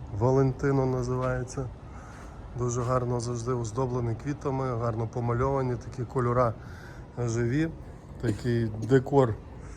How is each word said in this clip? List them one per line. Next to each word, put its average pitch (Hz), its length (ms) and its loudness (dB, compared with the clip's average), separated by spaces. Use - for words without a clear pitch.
"Валентино" 135 680 4
називається. 127 800 -2
Дуже 123 240 0
гарно 123 380 2
завжди 120 340 -2
оздоблений 120 680 0
квітами, 135 540 -2
гарно 113 300 0
помальовані, 123 680 2
такі - 280 -6
кольора 120 500 2
живі, 120 520 0
такий 117 440 0
декор 131 440 6